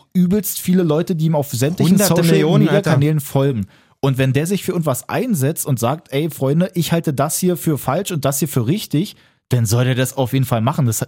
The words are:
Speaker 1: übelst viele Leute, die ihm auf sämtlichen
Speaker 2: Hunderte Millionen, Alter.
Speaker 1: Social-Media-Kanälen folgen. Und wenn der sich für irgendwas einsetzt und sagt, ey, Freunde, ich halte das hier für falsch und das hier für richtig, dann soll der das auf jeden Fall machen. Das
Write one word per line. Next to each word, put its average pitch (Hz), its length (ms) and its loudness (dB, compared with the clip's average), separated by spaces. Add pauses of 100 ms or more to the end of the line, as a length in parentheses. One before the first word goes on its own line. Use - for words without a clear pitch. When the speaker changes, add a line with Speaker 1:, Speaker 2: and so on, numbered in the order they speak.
(140)
Speaker 1:
übelst 180 480 0
viele 180 220 2
Leute, 170 340 0
die 156 80 0
ihm 160 100 0
auf 147 160 -2
sämtlichen 165 480 2
Speaker 2:
Hunderte 170 240 2
Millionen, 160 460 4
Alter. 151 220 2
Speaker 1:
Social-Media-Kanälen 147 280 2
folgen. 135 480 0 (320)
Und 135 180 0
wenn 131 140 2
der 143 160 0
sich 196 160 -2
für - 80 -4
irgendwas 156 380 -2
einsetzt 165 560 -2
und 135 120 -2
sagt, 123 360 -4
ey, 151 160 -2
Freunde, 147 440 0
ich 170 200 -2
halte 165 200 -2
das 139 240 -2
hier 180 200 0
für 156 200 -2
falsch 170 360 -4
und 151 100 -4
das 139 160 -2
hier 165 80 -2
für 123 180 -2
richtig, 165 520 -2 (320)
dann 120 160 2
soll 117 180 2
der 127 120 0
das 127 200 -2
auf 127 160 0
jeden 135 140 0
Fall 117 160 0
machen. 127 240 0
Das 117 220 -2